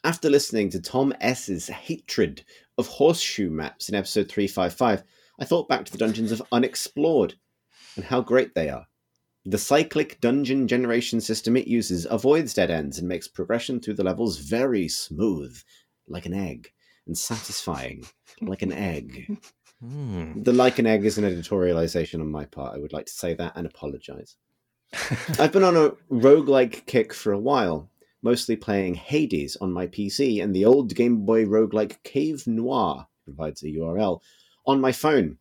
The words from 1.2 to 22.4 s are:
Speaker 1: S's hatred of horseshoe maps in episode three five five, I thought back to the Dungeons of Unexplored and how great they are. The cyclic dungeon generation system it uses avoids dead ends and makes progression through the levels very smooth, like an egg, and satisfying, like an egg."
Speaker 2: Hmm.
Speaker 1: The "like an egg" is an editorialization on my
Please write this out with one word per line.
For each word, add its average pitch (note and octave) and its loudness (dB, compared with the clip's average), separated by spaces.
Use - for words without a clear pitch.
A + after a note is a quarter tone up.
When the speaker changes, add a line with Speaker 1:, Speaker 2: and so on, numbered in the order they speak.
Speaker 1:
S's G2 -4
hatred - -4
of A#2+ -2
horseshoe C#3+ 2
maps D#2 -8
in G#2+ -4
episode G2 0
three G#2 -2
five F2+ -2
five, A2+ 0
I C3 -6
thought - 0
back B2+ -2
to - -14
the - -12
Dungeons A2 0
of A2+ -4
Unexplored C3 0
and G2 -10
how B2+ 0
great B2 2
they D#2+ 0
are. C2 -8
The G2+ -2
cyclic D#3 0
dungeon C3 2
generation A#2+ 0
system A2+ 0
it C3 0
uses F#2 0
avoids C3+ 2
dead F2 2
ends D2+ -4
and F2 -6
makes F2 -6
progression A#2+ -4
through G#2+ -6
the G2 -2
levels F#2 -2
very G#2 -2
smooth, D#2 -4
like E2+ -12
an F2 -6
egg, D#2+ -8
and E2 -8
satisfying, - -8
like C3+ -6
an - -2
egg." D2 -8
Speaker 2:
Hmm. A2 -8
Speaker 1:
The B2 4
"like B2 4
an A#2 4
egg" G#2+ 4
is G#2 2
an G#2 0
editorialization E2+ 0
on D#2 -6
my D2+ -8